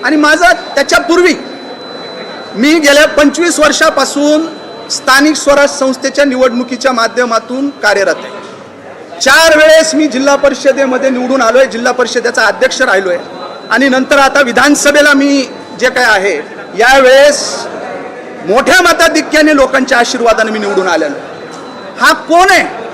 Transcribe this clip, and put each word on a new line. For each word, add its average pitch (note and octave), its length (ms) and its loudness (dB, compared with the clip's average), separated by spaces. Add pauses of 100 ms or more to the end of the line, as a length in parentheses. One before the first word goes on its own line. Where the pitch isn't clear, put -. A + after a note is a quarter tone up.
आणि C#4 120 0
माझा D#4+ 360 4
त्याच्यापूर्वी - 800 0 (1200)
मी D4 240 2
गेल्या D4 280 4
पंचवीस D4+ 520 0
वर्षापासून D4+ 880 0 (420)
स्थानिक C#4 460 2
स्वराज C#4+ 440 2
संस्थेच्या C4 460 -2
निवडणुकीच्या B3+ 640 -2
माध्यमातून A#3+ 800 -2
कार्यरत G3 480 0
आहे. C3+ 260 -14 (760)
चार D#4 380 4
वेळेस D#4 380 4
मी D4+ 120 2
जिल्हा C4+ 280 0
परिषदेमध्ये C4+ 760 0
निवडून B3 320 -2
आलोय, A#3+ 240 4
जिल्हा A#3+ 260 -4
परिषदेचा A#3+ 540 -2
अध्यक्ष B3+ 360 -2
राहिलोय G3 360 0 (520)
आणि C4 200 0
नंतर C4 280 0
आता C#4 240 2
विधानसभेला C#4+ 720 2
मी C#4 360 0 (300)
जे B3 100 2
काय B3 140 -2
आहे, G3 340 0 (400)
यावेळेस C4+ 880 4 (800)
मोठ्या B3 360 2
मताधिक्याने D#4 760 2
लोकांच्या C4 420 2
आशीर्वादाने A#3 540 0
मी G#3+ 80 -4
निवडून F#3 280 -2
आलेलो. D#3+ 280 -2 (840)
हा C#4 140 2
कोण E4+ 360 2
आहे? E4 340 0 (100)